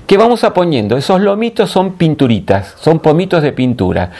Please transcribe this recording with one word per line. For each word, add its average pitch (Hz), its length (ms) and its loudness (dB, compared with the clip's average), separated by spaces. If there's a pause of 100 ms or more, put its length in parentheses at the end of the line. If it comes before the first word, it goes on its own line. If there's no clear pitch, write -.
¿Qué 202 100 4
vamos 226 260 2
a 214 100 0
poniendo? 131 440 0
Esos 185 240 0
lomitos 208 500 0
son 190 220 -2
pinturitas, 117 880 0
son 160 180 2
pomitos 165 440 2
de 143 100 -2
pintura. 90 680 -2